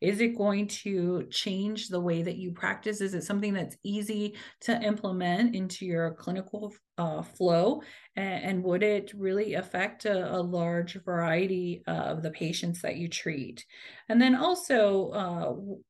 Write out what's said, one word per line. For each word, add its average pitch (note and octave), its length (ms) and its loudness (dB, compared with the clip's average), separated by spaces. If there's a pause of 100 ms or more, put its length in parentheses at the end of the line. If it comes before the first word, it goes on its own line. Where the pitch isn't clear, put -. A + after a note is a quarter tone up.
Is G3+ 180 4
it A#3 180 2
going G3+ 300 2 (160)
to F3+ 480 0
change G#3 560 -2
the F3+ 140 -2
way E3+ 200 2
that F3 140 -2
you F3+ 160 -6
practice? G3+ 480 -4
Is G3 140 -2
it E3+ 100 -4
something G3+ 300 0
that's F3+ 280 -4
easy G#3 540 -4 (260)
to A#3 200 2
implement G3+ 720 2
into F#3 300 -4
your E3 300 0
clinical, F#3+ 580 -6 (240)
uh, D#3+ 240 -2
flow? F3+ 600 4 (360)
And, F#3+ 260 -2
and F#3 220 0
would F#3 180 4
it G#3 320 2
really G3 380 0
affect F#3 500 -2
a, F#3 320 0
a F3+ 60 0
large F3 640 -2
variety F3 840 0
of D#3+ 360 -2
the D#3+ 80 -2
patients E3+ 500 -2
that - 160 -4
you E3+ 100 -4
treat? - 580 -6 (440)
And A#3 120 6
then B3+ 140 8
also, A#3+ 760 4
uh, F3 340 -2
w-, G3 340 -6 (100)